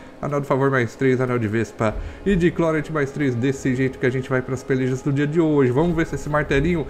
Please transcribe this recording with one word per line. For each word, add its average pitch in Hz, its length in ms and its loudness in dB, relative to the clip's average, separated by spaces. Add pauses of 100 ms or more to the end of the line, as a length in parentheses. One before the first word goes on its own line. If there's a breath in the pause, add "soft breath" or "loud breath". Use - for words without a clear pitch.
(200 loud breath)
anel 143 220 -2
do 139 40 -10
favor 139 240 2
mais 123 240 0
três, 131 280 2
anel 123 160 0
de 110 100 0
vespa 107 480 -2 (300 loud breath)
e 196 100 4
de 170 140 4
cloret 160 420 0
mais 143 180 -2
três. 139 240 -2
Desse 131 400 0
jeito 131 240 -2
que - 60 -2
a 127 60 2
gente 127 180 -4
vai 127 140 0
pras 127 200 -6
pelejas 131 380 0
do 147 100 -2
dia 143 160 2
de 156 140 2
hoje. 143 300 4
Vamos 160 260 2
ver 165 80 2
se 147 120 -4
esse - 120 -8
martelinho 151 600 0